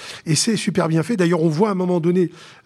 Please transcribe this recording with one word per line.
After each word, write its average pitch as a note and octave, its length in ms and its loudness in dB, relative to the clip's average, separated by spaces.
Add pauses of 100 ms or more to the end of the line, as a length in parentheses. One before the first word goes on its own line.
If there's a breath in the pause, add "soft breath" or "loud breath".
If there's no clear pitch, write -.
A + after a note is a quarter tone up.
(260 loud breath)
Et D#3+ 80 0
c'est G#3+ 220 0
super E3 320 -2
bien D#3+ 160 2
fait. A#3 120 -2
D'ailleurs, E3+ 260 2
on E3 60 2
voit E3 200 2
à G3+ 40 0
un F#3+ 40 -2
moment F3+ 240 0
donné F3 320 0 (340 loud breath)